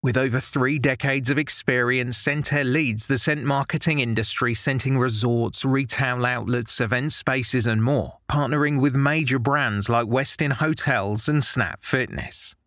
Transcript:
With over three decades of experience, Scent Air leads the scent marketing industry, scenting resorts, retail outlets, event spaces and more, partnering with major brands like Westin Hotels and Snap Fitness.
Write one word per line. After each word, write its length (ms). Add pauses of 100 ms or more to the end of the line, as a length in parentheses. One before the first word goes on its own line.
With 140
over 220
three 400
decades 520
of 80
experience, 760
Scent 360
Air 100
leads 460
the 100
scent 240
marketing 560
industry, 560
scenting 440
resorts, 640
retail 600
outlets, 560
event 300
spaces 560
and 160
more, 360 (100)
partnering 520
with 140
major 460
brands 480
like 180
Westin 460
Hotels 760
and 140
Snap 400
Fitness. 720 (120)